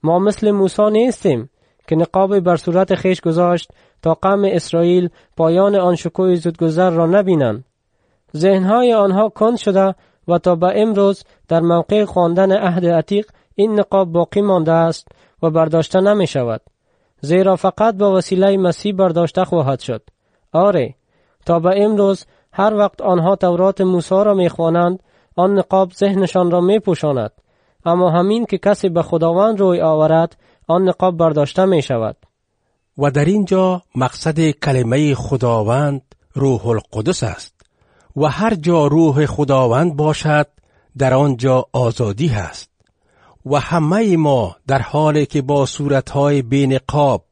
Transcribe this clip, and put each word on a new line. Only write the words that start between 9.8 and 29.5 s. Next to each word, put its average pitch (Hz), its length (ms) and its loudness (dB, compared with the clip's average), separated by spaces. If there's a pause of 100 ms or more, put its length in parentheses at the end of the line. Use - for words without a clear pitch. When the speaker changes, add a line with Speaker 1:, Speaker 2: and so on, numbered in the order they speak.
Speaker 1:
و 175 100 2
تا 180 160 2
به 180 200 0
امروز 202 500 0 (240)
در 165 120 2
موقع 170 440 0
خواندن 185 480 0
عهد 185 340 0
عتیق 170 400 0 (280)
این 208 260 0
نقاب 190 320 0
باقی 170 280 0
مانده 175 320 0
است 165 360 0 (340)
و 165 80 0
برداشته 160 500 0
نمی‌شود، 160 600 0 (640)
زیرا 185 340 2
فقط 214 380 -2
با 196 220 2
وسیله 190 400 0
مسیح 190 360 -2
برداشته 180 520 0
خواهد 139 360 -2
شد. 113 220 -8 (500)
آری، 165 420 0 (520)
تا 170 120 0
به 190 260 2
امروز 202 420 0 (260)
هر 208 220 0
وقت 202 260 -2
آنها 180 360 2
تورات 185 440 0
موسی 185 340 0
را 208 200 2
می‌خوانند، 175 680 0 (340)
آن 190 220 2
نقاب 190 340 0
ذهنشان 185 580 0
را 180 100 0
می‌پوشاند، 160 720 -2 (520)
اما 175 260 2
همین 202 360 0
که 190 120 -4
کسی 202 300 0
به 170 140 0
خداوند 180 580 0